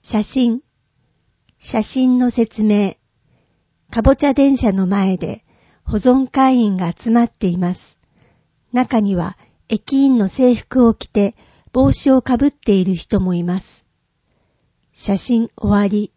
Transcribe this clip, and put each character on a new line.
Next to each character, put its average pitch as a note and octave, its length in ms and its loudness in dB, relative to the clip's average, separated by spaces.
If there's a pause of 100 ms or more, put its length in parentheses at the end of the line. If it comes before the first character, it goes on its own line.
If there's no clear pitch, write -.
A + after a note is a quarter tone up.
写 G#3+ 200 -4
真。 A#3+ 380 -2 (960)
写 - 240 -6
真 B3+ 360 0
の B3 120 0
説 A3 340 -2
明。 G#3 320 0 (920)
か A3+ 120 -4
ぼ C4 140 2
ち - 80 -2
ゃ C4+ 100 0
電 C#4 220 2
車 A3+ 160 0
の F#3+ 140 -2
前 F#3+ 300 -2
で - 280 -10 (400)
保 - 120 -4
存 B3+ 340 2
会 C4 260 2
員 G#3 200 0
が F3 200 -4
集 - 140 -8
ま A#3 140 4
っ - 80 -6
て - 160 -4
い F3 100 -2
ま F3+ 160 -2
す。 - 240 -20 (760)
中 B3 280 0
に G3+ 160 -2
は F3+ 200 -6 (320)
駅 - 260 -6
員 C4+ 240 4
の G3 100 0
制 B3 260 2
服 A#3+ 320 0
を A3+ 80 4
着 - 120 -12
て G3+ 280 -2 (380)
帽 C4+ 200 2
子 - 180 0
を C4 120 4
か B3+ 140 -2
ぶ C#4 120 0
っ - 20 2
て - 220 -4
い F#3+ 120 2
る F#3 100 -2
人 F#3 260 -4
も F3+ 140 -2
い F3 80 -4
ま F3 180 -4
す。 - 260 -20 (1040)
写 - 240 -4
真 A#3 400 -2
終 G3+ 140 -2
わ G3+ 180 2
り。 G#3 280 -4